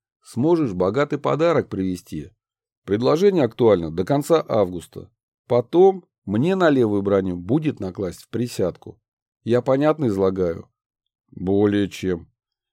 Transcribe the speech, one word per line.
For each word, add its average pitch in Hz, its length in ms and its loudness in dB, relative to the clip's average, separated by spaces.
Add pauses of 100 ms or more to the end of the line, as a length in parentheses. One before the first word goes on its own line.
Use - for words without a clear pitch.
(220)
сможешь 151 500 0
богатый 110 460 -2
подарок 139 500 -2
привезти. 90 600 -8 (540)
Предложение 147 600 2
актуально 101 460 2
до 87 140 -4
конца 147 420 0
августа. 90 640 -4 (360)
Потом 170 600 2 (180)
мне 131 320 0
на 175 140 4
левую 110 320 2
броню 95 340 0
будет 123 420 -4
накласть 92 440 -8
в - 80 -20
присядку. 110 680 -6 (420)
Я 117 180 0
понятно 143 460 0
излагаю? 95 640 -2 (600)
Более 101 600 0
чем. 90 400 -8 (420)